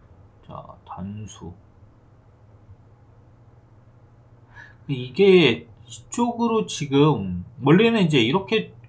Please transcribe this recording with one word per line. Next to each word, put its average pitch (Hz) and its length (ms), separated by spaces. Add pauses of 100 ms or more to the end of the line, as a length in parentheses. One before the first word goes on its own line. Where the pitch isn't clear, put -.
(460)
자, - 200 (200)
단수. 98 680 (3250)
이게 147 800 (200)
이쪽으로 233 800
지금 135 800 (160)
원래는 208 420
이제 151 160
이렇게 185 540 (160)